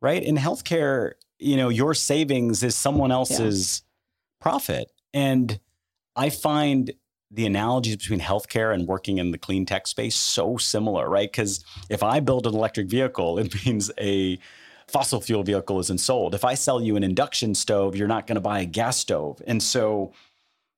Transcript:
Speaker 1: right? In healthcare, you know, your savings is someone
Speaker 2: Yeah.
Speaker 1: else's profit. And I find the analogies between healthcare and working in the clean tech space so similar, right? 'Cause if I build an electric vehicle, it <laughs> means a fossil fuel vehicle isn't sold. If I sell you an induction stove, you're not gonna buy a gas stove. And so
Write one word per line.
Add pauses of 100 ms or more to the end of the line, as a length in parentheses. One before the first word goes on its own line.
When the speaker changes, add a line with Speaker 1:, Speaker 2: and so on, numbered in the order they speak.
Speaker 1:
right?
In
healthcare, (260)
you
know,
your
savings
is
someone
Speaker 2:
Yeah.
Speaker 1:
else's (580)
profit. (220)
And (560)
I
find (380)
the
analogies
between
healthcare
and
working
in
the
clean
tech
space
so
similar,
right?
'Cause (260)
if
I
build
an
electric
vehicle,
it
<laughs>
means
a (480)
fossil
fuel
vehicle
isn't
sold.
If
I
sell
you
an
induction
stove,
you're
not
gonna
buy
a
gas
stove.
And
so (640)